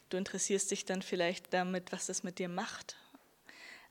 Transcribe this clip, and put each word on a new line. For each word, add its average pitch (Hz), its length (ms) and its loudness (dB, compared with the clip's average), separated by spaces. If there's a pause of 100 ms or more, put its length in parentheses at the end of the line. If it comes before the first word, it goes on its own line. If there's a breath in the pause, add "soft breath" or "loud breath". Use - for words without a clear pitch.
du - 80 0
interessierst 190 540 2
dich 196 140 0
dann 185 160 0
vielleicht 180 520 2
damit, 185 380 2
was 180 140 -2
das - 180 -2
mit 208 160 -4
dir 185 100 2
macht. - 460 -4 (960 soft breath)